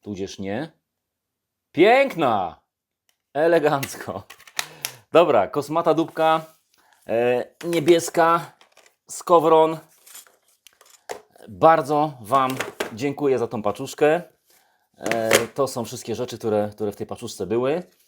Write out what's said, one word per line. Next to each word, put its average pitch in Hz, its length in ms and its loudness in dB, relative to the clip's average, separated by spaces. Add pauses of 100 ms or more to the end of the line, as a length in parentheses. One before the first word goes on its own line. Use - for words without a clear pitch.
tudzież 95 380 -10
nie. 107 320 -8 (1000)
Piękna! 160 920 2 (720)
Elegancko. 147 920 0 (880)
Dobra, 139 360 6
kosmata 156 460 -2
dupka, 160 520 0 (640)
e, 120 380 0 (180)
niebieska, 165 920 2 (560)
skowron. 160 680 4 (1700)
Bardzo 147 760 2
wam 131 360 0 (360)
dziękuję 139 460 -2
za 117 80 -2
tą 113 140 -8
paczuszkę. 147 600 0 (760)
E, 113 500 0
to 131 200 -2
są 120 180 -8
wszystkie 113 300 -10
rzeczy, 113 220 -8
które, 104 320 -2
które 104 220 -6
w - 40 -16
tej 104 120 -12
paczuszce 101 400 -10
były. 127 360 -2 (240)